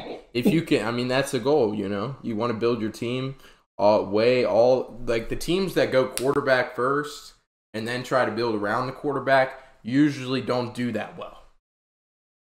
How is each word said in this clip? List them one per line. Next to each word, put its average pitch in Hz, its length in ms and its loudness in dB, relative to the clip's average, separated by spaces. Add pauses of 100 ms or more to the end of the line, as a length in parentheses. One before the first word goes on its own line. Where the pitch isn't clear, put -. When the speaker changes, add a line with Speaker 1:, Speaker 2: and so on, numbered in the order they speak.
Speaker 1:
quarterback. - 260 -14
<laughs> - 60 -8
Speaker 2:
if 123 120 2
you 160 160 4
can, 123 240 2
I 117 40 -2
mean, 120 180 -2
that's 135 260 0
a 131 60 2
goal, 123 340 2
you 101 140 -2
know? 104 340 -4
You 120 140 -6
wanna 117 180 -2
build 117 260 0
your 107 100 -4
team 127 460 -6 (400)
all 101 300 4
way, 113 380 4
all, 120 640 4
like, 117 220 -2
the 120 80 -4
teams 180 380 -2
that - 180 2
go 131 160 4
quarterback 131 680 0
first 139 600 -4 (400)
and 110 120 -8
then 123 160 -6
try 127 220 2
to 107 80 -2
build 113 220 -2
around 107 320 -2
the 131 80 -8
quarterback 135 680 0 (200)
usually 131 580 0
don't 120 340 -4
do 120 180 -4
that 101 260 -6
well. - 160 -14 (1120)